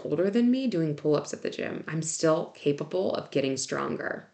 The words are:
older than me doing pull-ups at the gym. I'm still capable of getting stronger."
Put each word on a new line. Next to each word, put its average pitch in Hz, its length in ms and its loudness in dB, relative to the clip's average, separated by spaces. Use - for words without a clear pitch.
older 156 240 2
than 240 200 4
me 262 180 2
doing 165 280 2
pull-ups - 380 2
at - 80 -8
the - 80 -4
gym. - 360 -6
I'm 156 160 -2
still 160 540 0
capable 151 580 0
of - 160 -4
getting 135 280 0
stronger." - 760 -4